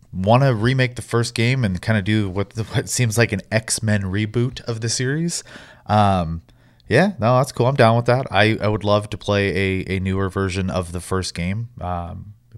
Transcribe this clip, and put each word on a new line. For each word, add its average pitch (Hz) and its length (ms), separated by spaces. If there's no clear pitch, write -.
wanna 117 420
remake 123 420
the 110 60
first 117 320
game 123 300
and 92 160
kinda 110 220
do 107 260
what, 98 240
what - 140
seems 117 280
like 117 160
an 95 80
X-Men 107 520
reboot 107 640
of 113 160
the 117 80
series, 147 540
um, 92 560
yeah, 170 300
no, 117 200
that's 131 140
cool. 120 140
I'm 135 100
down 117 200
with 120 100
that. 123 240
I, 107 300
I 104 80
would 104 160
love 104 260
to 101 80
play 101 300
a, 95 140
a 95 40
newer 95 280
version 95 420
of 85 220
the 90 80
first 92 340
game. 101 340
Um, 87 540